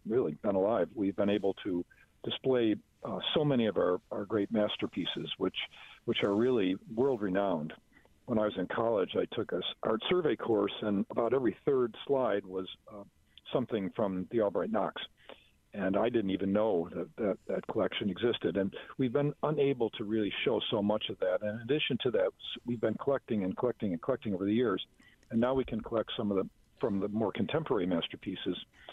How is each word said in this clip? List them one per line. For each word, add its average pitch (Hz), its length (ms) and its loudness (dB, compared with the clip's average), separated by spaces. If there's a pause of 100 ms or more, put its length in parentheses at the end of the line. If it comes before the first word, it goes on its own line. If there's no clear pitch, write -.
really 104 340 0
been 101 140 0
alive, 95 400 2
we've 98 220 0
been 101 120 4
able 98 240 2 (120)
to 90 200 -2 (380)
display, 120 520 2 (280)
uh, 98 160 -6 (160)
so 160 80 4
many 131 240 4
of 95 100 0
our, 90 220 4 (100)
our 104 140 -6
great 101 300 0
masterpieces, 95 840 -2
which, 95 180 -2 (500)
which - 180 0
are 104 100 2
really 104 440 4 (180)
world-renowned. 101 800 0 (520)
When 110 140 0
I 107 60 4
was 107 120 0
in 139 100 -2
college, 113 480 0
I - 100 2 (100)
took 110 160 -4
a - 60 -2
s-, - 60 -4 (200)
art 113 260 2
survey 160 280 2
course, 104 340 2 (100)
and 104 300 0
about 123 220 0
every 127 320 2
third 127 280 2 (140)
slide 113 380 2
was, 92 220 -6 (220)
uh, 101 140 -14 (480)
something 113 440 -2
from 92 360 -2
the 117 100 2
Albright 98 300 0
Knox. 95 280 0 (760)
And 95 200 0
I 110 140 4
didn't 110 220 0
even 95 200 -2
know 98 440 2
that, 87 120 -6 (100)
that 101 200 0 (100)
that 95 200 -4
collection 104 420 0
existed. 101 480 0
And 98 160 0 (240)
we've 127 160 0
been 143 200 0 (100)
unable 139 480 0
to - 120 -8
really 104 280 0 (120)
show 127 160 2 (120)
so 110 100 2
much 104 280 0
of - 100 -8
that. 110 220 0
And 104 100 -2
in 113 100 -6
addition 131 420 0
to 123 80 2
that, 98 140 4
s-, - 400 -6
we've 120 160 -2
been 110 140 2
collecting 120 480 0
and 92 120 -2
collecting 117 360 -2
and 82 100 -4
collecting 117 320 -2
over 92 120 0
the 101 80 2
years. 113 300 2 (460)
And 113 100 0
now 123 140 4
we 131 120 0
can 110 160 -4
collect 110 360 -2
some 104 140 0
of 98 60 4
the, 95 120 0 (300)
from 101 200 0
the 101 100 -2
more 104 220 0
contemporary 110 540 0
masterpieces, 90 720 -4 (360)